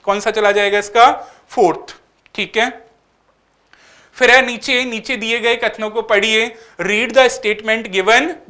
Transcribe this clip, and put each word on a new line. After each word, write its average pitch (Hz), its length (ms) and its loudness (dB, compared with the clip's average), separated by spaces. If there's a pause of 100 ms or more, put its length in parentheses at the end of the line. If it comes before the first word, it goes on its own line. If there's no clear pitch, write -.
कौन 202 160 -2
सा 214 120 -4
चला 208 200 2
जाएगा 202 280 2
इसका, 233 320 4 (380)
फोर्थ। - 460 -2 (400)
ठीक 208 220 -6
है, 240 300 -2 (1300)
फिर 247 180 4
है 254 140 6
नीचे, 247 400 -4
नीचे 233 320 -8
दिए 226 220 -4
गए 233 160 0
कथनों 220 340 -4
को 220 120 -6
पढ़िए, 220 540 0 (260)
read 220 360 -2
the 254 140 6
statement 220 640 -4
given 233 360 2 (180)